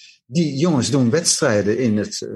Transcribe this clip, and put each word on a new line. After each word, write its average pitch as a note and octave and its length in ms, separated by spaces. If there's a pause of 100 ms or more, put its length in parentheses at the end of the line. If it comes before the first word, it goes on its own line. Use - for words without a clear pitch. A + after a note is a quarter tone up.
(260)
Die C#3+ 320
jongens C#3+ 320
doen B2+ 200
wedstrijden A#2+ 680
in A2+ 200
het, - 240
eh, A2+ 140